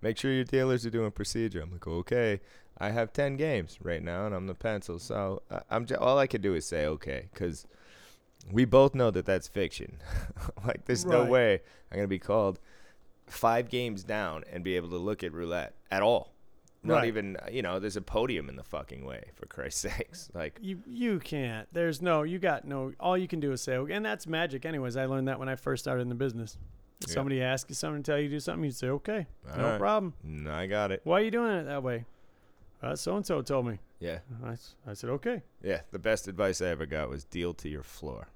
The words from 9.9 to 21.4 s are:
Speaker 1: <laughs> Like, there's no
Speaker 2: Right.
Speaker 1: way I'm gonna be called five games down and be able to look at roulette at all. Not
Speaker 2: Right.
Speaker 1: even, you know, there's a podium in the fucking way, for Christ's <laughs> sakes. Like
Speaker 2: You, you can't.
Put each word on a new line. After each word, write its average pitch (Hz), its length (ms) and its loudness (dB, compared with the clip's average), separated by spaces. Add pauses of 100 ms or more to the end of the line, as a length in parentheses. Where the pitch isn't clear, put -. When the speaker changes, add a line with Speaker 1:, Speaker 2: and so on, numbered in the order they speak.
Speaker 1:
<laughs> - 60 -12 (580)
Like, - 200 -2
there's 123 200 2
no 143 160 6
Speaker 2:
Right. 123 80 4
Speaker 1:
way 120 320 6 (300)
I'm - 60 -4
gonna 101 100 2
be 95 120 0
called 101 400 2 (680)
five 117 420 2
games 120 360 -2
down 95 460 -2
and 87 120 -8
be 92 140 2
able 85 120 -2
to 90 80 -4
look 98 260 -2
at 85 100 -4
roulette 85 400 -4 (180)
at 95 100 2
all. 110 320 4 (520)
Not 165 100 4
Speaker 2:
Right. 131 120 6
Speaker 1:
even, 101 300 -2 (140)
you 123 100 -4
know, 92 180 0
there's 98 180 -4
a 101 40 -6
podium 110 480 -2
in 65 80 -12
the 65 60 -12
fucking 67 420 -10
way, 62 300 -12
for - 100 -16
Christ's - 360 -8
<laughs> - 160 -4
sakes. - 360 -8
Like 80 280 -6
Speaker 2:
You, 190 240 -8
you 240 340 0
can't. 120 540 -4